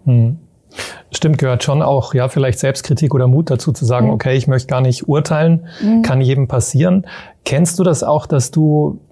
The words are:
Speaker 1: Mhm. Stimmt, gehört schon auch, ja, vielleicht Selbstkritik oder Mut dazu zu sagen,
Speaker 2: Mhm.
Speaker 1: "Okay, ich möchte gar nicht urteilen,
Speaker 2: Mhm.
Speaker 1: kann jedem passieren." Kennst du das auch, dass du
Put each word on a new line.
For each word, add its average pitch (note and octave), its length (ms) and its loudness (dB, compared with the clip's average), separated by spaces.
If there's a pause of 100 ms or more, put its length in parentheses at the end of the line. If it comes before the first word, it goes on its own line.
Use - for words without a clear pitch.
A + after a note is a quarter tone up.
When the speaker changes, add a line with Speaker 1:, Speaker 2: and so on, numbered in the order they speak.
Speaker 1:
Mhm. B2 340 2 (760)
Stimmt, D#3 260 0
gehört B2+ 240 0
schon D3 200 0
auch, C#3 320 0
ja, B2+ 140 0
vielleicht C3+ 300 0
Selbstkritik C#3 560 -2
oder B2+ 140 2
Mut D3 220 2
dazu B2+ 220 -2
zu - 120 -4
sagen, A#2+ 240 2
Speaker 2:
Mhm. - 60 0
Speaker 1:
"Okay, C3 220 -2
ich B2+ 120 0
möchte C3 200 0
gar B2+ 120 0
nicht B2+ 280 0
urteilen, D#3+ 580 0 (140)
Speaker 2:
Mhm. A3+ 220 2
Speaker 1:
kann C3+ 180 0
jedem C3 280 2
passieren." E3+ 580 0 (380)
Kennst E3+ 340 0
du F#3+ 60 0
das E3+ 180 0
auch, D3+ 240 0
dass C3+ 240 0
du D3+ 480 0 (140)